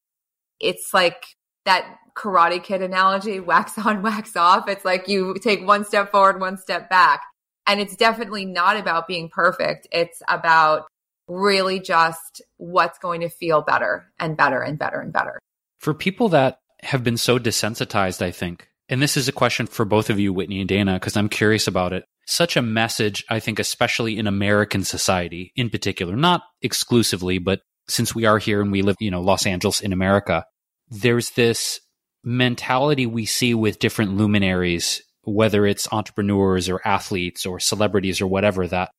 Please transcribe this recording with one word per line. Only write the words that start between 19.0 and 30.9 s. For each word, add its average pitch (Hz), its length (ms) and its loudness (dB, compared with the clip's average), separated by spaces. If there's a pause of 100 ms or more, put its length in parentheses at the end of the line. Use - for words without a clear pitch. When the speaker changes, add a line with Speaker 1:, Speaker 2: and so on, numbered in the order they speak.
Speaker 2:
this 147 140 0
is 131 100 0
a 135 60 -2
question 120 340 0
for - 180 -4
both 107 260 2
of 101 100 0
you, 98 120 2
Whitney 95 280 -4
and 92 80 -2
Dana, 95 320 2
'cause - 160 -6
I'm 104 120 2
curious 107 380 2
about 92 260 0
it. 90 120 -6 (220)
Such - 300 -2
a 143 60 4
message, 113 640 -2
I 113 120 -2
think, 107 180 -4
especially 113 580 -2
in 107 120 -2
American 101 560 0
society 90 720 -4
in 120 140 -2
particular, 95 440 -4
not 165 280 2 (200)
exclusively, 95 760 0
but 95 240 -2 (260)
since - 260 -4
we 113 100 -2
are 107 140 6
here 104 240 0
and 101 80 0
we 98 120 2
live, 98 180 2
you 107 100 -2
know, 90 100 -2
Los 92 240 2
Angeles 95 360 -2
in 101 120 -4
America, 92 520 2 (440)
there's 120 420 0